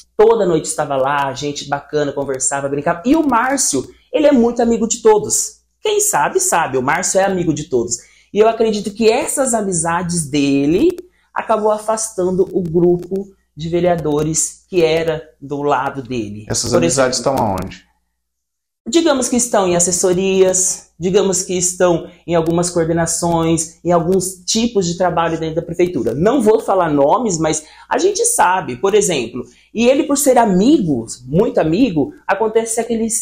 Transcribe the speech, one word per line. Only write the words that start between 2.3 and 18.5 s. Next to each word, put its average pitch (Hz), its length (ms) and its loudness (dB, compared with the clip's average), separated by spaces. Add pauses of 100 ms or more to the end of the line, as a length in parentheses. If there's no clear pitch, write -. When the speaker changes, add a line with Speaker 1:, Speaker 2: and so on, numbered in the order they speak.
Speaker 1:
brincava. 143 380 -2
E 277 100 4
o 320 100 2
Márcio, 262 640 0 (220)
ele - 160 4
é 294 40 6
muito 240 300 4
amigo 233 260 0
de - 140 -6
todos. - 600 2 (200)
Quem 415 200 0
sabe, 180 380 0
sabe, 147 380 0
o 127 40 0
Márcio 160 380 0
é 196 60 4
amigo 175 280 0
de 143 120 -6
todos. 117 320 -2 (360)
E 202 60 2
eu 220 80 6
acredito 220 460 0
que 226 160 2
essas 262 440 0
amizades 170 760 -2
dele 147 680 2 (360)
acabou 214 380 0
afastando 190 800 -2
o 190 80 -2
grupo 175 640 -2 (280)
de 160 120 -10
vereadores 160 1000 -2
que 180 120 0
era 160 480 0 (120)
do 143 200 -8
lado 139 400 -2
dele. 107 460 -8
Speaker 2:
Essas 113 240 -4
Speaker 1:
Por 117 60 2
Speaker 2:
amizades 127 420 0
Speaker 1:
exemplo, 139 140 0
Speaker 2:
estão 131 140 -2
aonde? 95 380 -6 (1000)